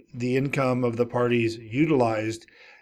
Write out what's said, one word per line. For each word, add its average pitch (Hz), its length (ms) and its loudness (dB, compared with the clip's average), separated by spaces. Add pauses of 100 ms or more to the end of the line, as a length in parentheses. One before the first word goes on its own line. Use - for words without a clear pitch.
(140)
the 123 220 -2
income 127 480 0
of 117 120 -2
the 120 80 0
parties 120 540 0
utilized 117 880 0 (360)